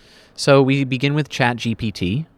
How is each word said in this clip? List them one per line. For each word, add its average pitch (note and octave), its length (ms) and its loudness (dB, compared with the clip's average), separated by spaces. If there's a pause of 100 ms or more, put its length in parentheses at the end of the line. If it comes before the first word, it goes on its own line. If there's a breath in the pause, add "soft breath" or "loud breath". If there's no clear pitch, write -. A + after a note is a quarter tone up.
(340 soft breath)
So C#3 300 4
we C3+ 220 0
begin C3 280 -2
with D3+ 160 -2
Chat A#2+ 280 0
G A2+ 180 -4
P A2 160 -6
T, A2 340 -4 (120)